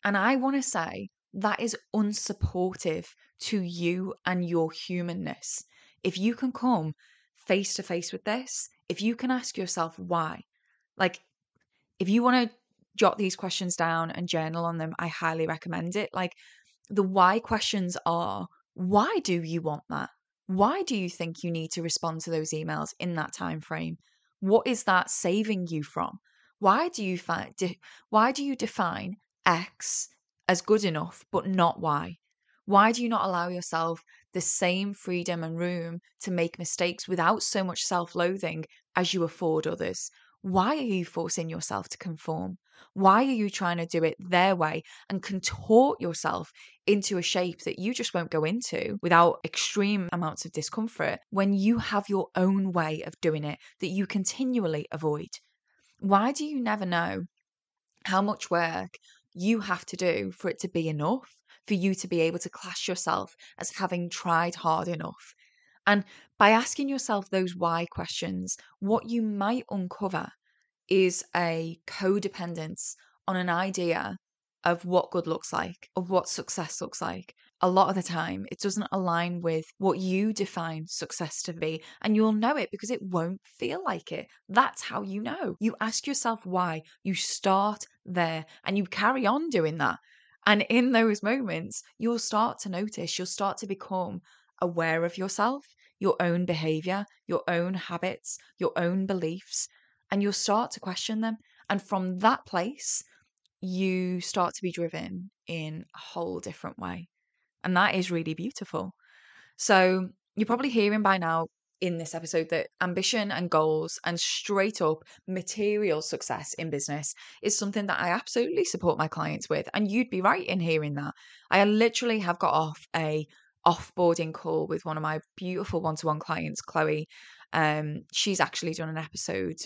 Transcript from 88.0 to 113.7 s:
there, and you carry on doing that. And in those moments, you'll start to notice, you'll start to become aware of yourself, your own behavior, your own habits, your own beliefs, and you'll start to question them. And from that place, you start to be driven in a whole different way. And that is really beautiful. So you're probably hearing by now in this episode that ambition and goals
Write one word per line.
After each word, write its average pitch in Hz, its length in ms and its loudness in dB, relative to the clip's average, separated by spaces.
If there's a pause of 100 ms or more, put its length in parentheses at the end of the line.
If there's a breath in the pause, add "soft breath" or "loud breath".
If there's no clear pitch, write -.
there, 165 400 -2 (200 loud breath)
and 190 120 0
you 202 80 2
carry 233 400 0
on 294 240 2
doing 165 280 2
that. 127 200 0 (480 soft breath)
And 208 180 6
in 247 280 4
those 226 320 4
moments, 202 580 -2 (160 soft breath)
you'll 226 220 0
start 226 400 0
to 202 100 -10
notice, 185 480 -4
you'll 180 100 -4
start 196 320 -2
to 214 80 -10
become 190 520 -4 (420 soft breath)
aware 165 440 2
of 170 120 -4
yourself, 214 480 0 (340 soft breath)
your 190 200 4
own 175 260 2
behavior, 165 600 -2 (220 soft breath)
your - 200 0
own 175 280 0
habits, - 600 -6 (220 soft breath)
your 180 160 2
own 180 300 2
beliefs, 185 640 -4 (440 soft breath)
and 202 100 2
you'll 202 120 2
start 214 380 0
to - 80 -12
question 220 420 -4
them. 220 160 -2 (320 soft breath)
And 202 120 0
from 185 380 -2
that 220 260 4
place, - 580 -4 (580 soft breath)
you 185 580 0
start 175 360 -2
to - 60 -12
be 180 100 -2
driven 175 580 -6 (180)
in 160 380 -8 (100)
a - 40 -18
whole - 400 -6
different - 400 -12
way. - 280 -8 (560)
And 180 140 2
that 180 180 4
is 180 160 0
really 160 220 -2
beautiful. 185 580 -6 (640 soft breath)
So 185 520 4 (260)
you're 214 120 0
probably 247 220 0
hearing 214 320 4
by 190 160 4
now 165 280 0 (340)
in 175 180 0
this 156 160 -8
episode 165 360 -2
that 165 180 0 (140)
ambition 202 500 0
and 175 180 -2
goals 156 540 2